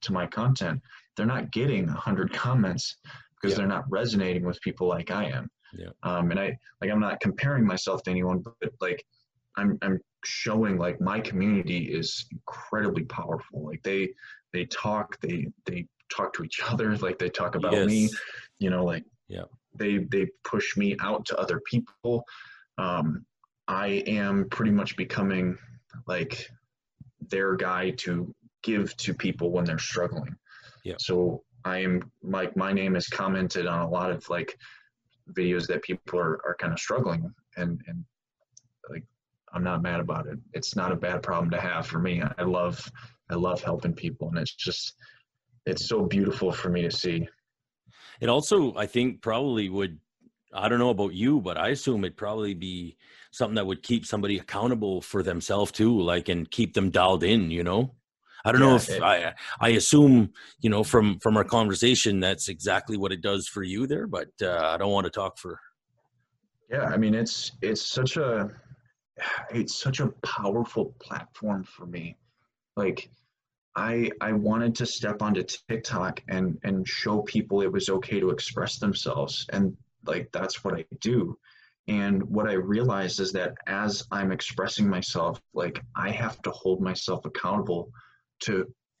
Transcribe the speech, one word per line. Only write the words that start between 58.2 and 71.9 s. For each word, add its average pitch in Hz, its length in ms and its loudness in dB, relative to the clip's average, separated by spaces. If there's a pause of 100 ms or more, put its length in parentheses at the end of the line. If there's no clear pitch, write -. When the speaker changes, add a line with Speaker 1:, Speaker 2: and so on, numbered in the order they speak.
Speaker 2:
I 113 80 6
don't 127 80 8
know 135 80 10
Speaker 1:
Yeah, 123 80 10
Speaker 2:
if - 120 0
Speaker 1:
it 90 140 0
Speaker 2:
I, 87 300 4 (260)
I 113 100 6
assume, 120 640 10 (300)
you 110 80 4
know, 107 140 4
from, 104 360 6
from 110 160 4
our 104 80 6
conversation, 110 800 4
that's 95 260 0
exactly 98 480 -2
what 98 160 -2
it 87 100 -6
does 101 260 -2
for 101 140 -6
you 98 260 -4
there, 185 200 -4
but, 95 220 -6 (120)
uh, 87 200 0 (120)
I 85 40 0
don't 101 140 0
wanna 98 180 2
talk 95 280 -4
for 85 220 -14 (1120)
Speaker 1:
Yeah, 135 140 0
I 78 120 0
mean, 110 160 4
it's, - 380 0 (100)
it's 104 200 0
such - 360 -2
a, 113 320 0 (1000)
it's - 240 -2
such - 240 -2
a 110 80 2 (160)
powerful 110 760 -2
platform 95 640 -6
for - 200 -18
me. 85 320 -10 (600)